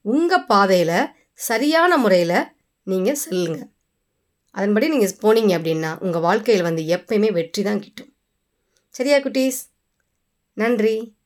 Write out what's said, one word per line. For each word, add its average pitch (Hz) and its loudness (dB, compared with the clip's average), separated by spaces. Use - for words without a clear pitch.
உங்க 339 0
பாதையில 190 2
சரியான 311 2
முறையில 190 2
நீங்க 190 -2
செல்லுங்க. 175 -4
அதன்படி 208 0
நீங்க 233 0
போனீங்க 214 2
அப்படின்னா, 160 -4
உங்க 175 -4
வாழ்க்கையில 202 2
வந்து 165 -2
எப்பயுமே 180 -2
வெற்றி 180 -4
தான் 208 -4
கிட்டும். - -18
சரியா 285 0
குட்டீஸ்? 262 0
நன்றி. 220 -2